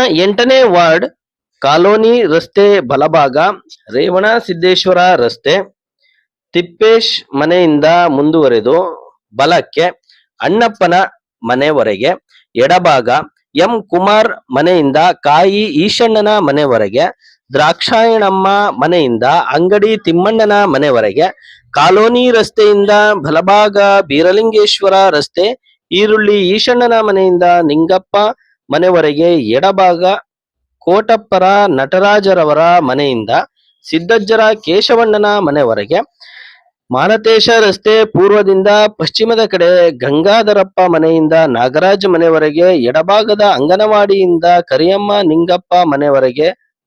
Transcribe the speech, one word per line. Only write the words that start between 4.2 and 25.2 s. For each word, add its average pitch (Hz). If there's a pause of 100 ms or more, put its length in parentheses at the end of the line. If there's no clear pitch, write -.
ಸಿದ್ದೇಶ್ವರ 185 (160)
ರಸ್ತೆ, 131 (1000)
ತಿಪ್ಪೇಶ್ 220 (200)
ಮನೆಯಿಂದ 156 (220)
ಮುಂದುವರೆದು 143 (580)
ಬಲಕ್ಕೆ 151 (540)
ಅಣ್ಣಪ್ಪನ 190 (480)
ಮನೆವರೆಗೆ, 123 (440)
ಎಡಭಾಗ 143 (460)
ಎಂ 180 (160)
ಕುಮಾರ್ 202 (220)
ಮನೆಯಿಂದ 151 (240)
ಕಾಯಿ 190 (120)
ಈಶಣ್ಣನ 214
ಮನೆವರೆಗೆ, 139 (460)
ದ್ರಾಕ್ಷಾಯಣಮ್ಮ 190 (320)
ಮನೆಯಿಂದ 135 (220)
ಅಂಗಡಿ 190
ತಿಮ್ಮಣ್ಣನ 208
ಮನೆವರೆಗೆ, 135 (480)
ಕಾಲೋನಿ 214
ರಸ್ತೆಯಿಂದ 208 (260)
ಬಲಭಾಗ 196 (300)
ಬೀರಲಿಂಗೇಶ್ವರ 196 (140)
ರಸ್ತೆ, 156 (440)